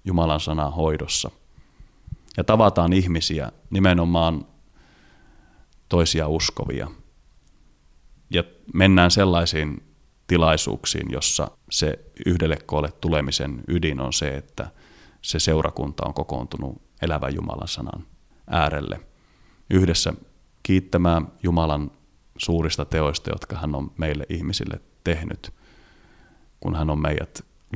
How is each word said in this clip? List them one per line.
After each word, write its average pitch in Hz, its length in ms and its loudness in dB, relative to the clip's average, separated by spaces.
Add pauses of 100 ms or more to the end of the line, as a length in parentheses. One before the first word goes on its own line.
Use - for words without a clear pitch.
Jumalan 82 340 2
sanan 76 340 -2
hoidossa. 78 580 -2 (1040)
Ja 90 60 -2
tavataan 98 500 4
ihmisiä, 82 580 0 (180)
nimenomaan 85 760 2 (1400)
toisia 80 380 2
uskovia. 76 600 -4 (1400)
Ja 87 140 0 (300)
mennään 92 380 8
sellaisiin 85 720 0 (440)
tilaisuuksiin, 78 840 2
jossa - 400 -2 (200)
se - 280 0 (260)
yhdelle 80 400 2
koolle 73 260 -2
tulemisen 71 760 -2
ydin 78 320 0
on 65 140 -4
se, 69 240 -2
että - 340 -10 (500)
se - 180 -4
seurakunta 73 680 0
on 71 80 -6
kokoontunut 69 680 -6 (200)
elävän 71 340 -2
Jumalan - 320 -8
sanan - 380 -10 (440)
äärelle 76 500 -2 (680)
yhdessä 90 440 2 (500)
kiittämään 87 640 2 (160)
Jumalan 80 480 0 (460)
suurista 80 480 -2
teoista, 76 440 -2
jotka - 280 -8
hän 76 180 -4
on 69 220 -6
meille 73 320 -4
ihmisille 82 520 -6 (220)
tehnyt, 82 500 -4 (1080)
kun - 160 -4
hän 78 140 0
on 76 120 0
meidät 76 440 -4 (300)